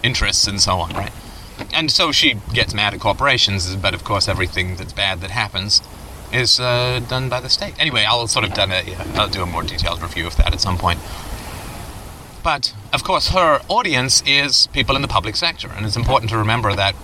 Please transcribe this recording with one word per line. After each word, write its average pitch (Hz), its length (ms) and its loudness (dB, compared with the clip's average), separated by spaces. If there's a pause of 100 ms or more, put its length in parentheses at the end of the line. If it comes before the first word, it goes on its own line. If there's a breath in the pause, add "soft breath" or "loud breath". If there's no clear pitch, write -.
interests 104 440 2
and 101 140 -2
so 92 180 2
on, 85 140 -4
right? 92 180 -4 (600 loud breath)
And 160 180 2
so 165 200 2
she 143 240 4 (180)
gets 113 200 2
mad 104 200 2
at 92 60 -8
corporations, 101 760 2
but 98 180 0
of 85 100 -8
course 101 240 0
everything 92 480 -2
that's 90 180 -10
bad 95 280 -2
that 92 100 -8
happens 101 500 0 (500)
is, 123 280 2
uh, 127 500 2
done 127 200 -2
by 123 100 -2
the 123 100 -10
state. - 300 -2
Anyway, 131 280 2
I'll 117 200 2
sort 214 180 2
of - 80 -2
done 98 180 2
a, 92 120 0 (320)
I'll 101 140 2
do 92 120 -2
a 87 40 0
more 85 180 -2
detailed 85 380 -2
review 82 260 -4
of 87 100 -6
that 87 160 6
at - 80 -2
some 90 160 2
point. 87 220 2 (1400 loud breath)
But, 147 300 0 (200)
of 143 100 0
course, 180 260 2
her 160 380 4
audience 139 580 2
is 143 420 4
people 135 280 0
in 139 60 2
the 135 60 -2
public 107 280 0
sector, - 400 -2
and 101 100 -4
it's 110 120 -2
important 117 340 2
to 113 60 0
remember 110 380 2
that 98 280 2